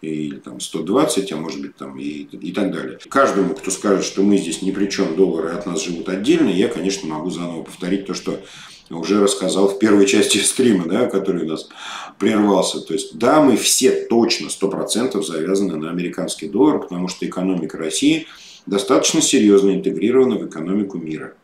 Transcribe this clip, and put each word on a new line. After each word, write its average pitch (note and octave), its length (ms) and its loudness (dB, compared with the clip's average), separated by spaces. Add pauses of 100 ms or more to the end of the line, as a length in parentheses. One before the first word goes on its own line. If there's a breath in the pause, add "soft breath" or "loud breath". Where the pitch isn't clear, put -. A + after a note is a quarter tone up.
или D#2 340 -6
там B1 240 -16
сто - 240 -8
двадцать, G#2 480 0
а D#2 60 -8
может D2+ 240 -10
быть C#2+ 160 -14
там C2+ 200 -14
и, C#2+ 320 -10
и - 220 -12
так F#2 220 -4
далее. C#2+ 240 -10 (100)
Каждому, - 460 2
кто - 180 -8
скажет, G2 320 0
что - 180 -4
мы G2+ 160 4
здесь E2 240 -4
ни F#2+ 100 -2
при G2+ 160 -2
чём, F#2 280 -2
доллары E2 360 2
от E2 140 -6
нас F2 160 -4
живут F2 280 -6
отдельно, G#2+ 400 2
я, F#2+ 180 2
конечно, - 400 -4
могу E2+ 220 -6
заново E2+ 340 -8
повторить F#2+ 420 -4
то, F2+ 80 -6
что - 280 -8 (480 loud breath)
уже E2+ 320 0
рассказал G2 480 2
в G2 100 -4
первой G2+ 260 6
части G#2 340 4
стрима, G#2 460 2
да, G#2 220 0
который F2+ 360 -2
у D#2 40 -4
нас D#2 220 -8 (500 loud breath)
прервался. G#2 640 2
То - 120 -8
есть, - 240 -6
да, C#3+ 240 4
мы C3 140 6
все - 340 4 (200)
точно A2+ 400 2
сто - 180 -2
процентов F#2+ 580 -2
завязаны E2+ 520 -2
на D#2 120 -6
американский F2 600 -6
доллар, B2 300 2
потому F2+ 280 -6
что - 180 -8
экономика F2+ 520 -4
России C#3+ 500 0 (380 loud breath)
достаточно C3+ 560 2
серьёзно G2+ 540 6
интегрирована A2 600 2
в F2+ 100 -4
экономику F#2+ 520 -4
мира. D#2+ 460 -8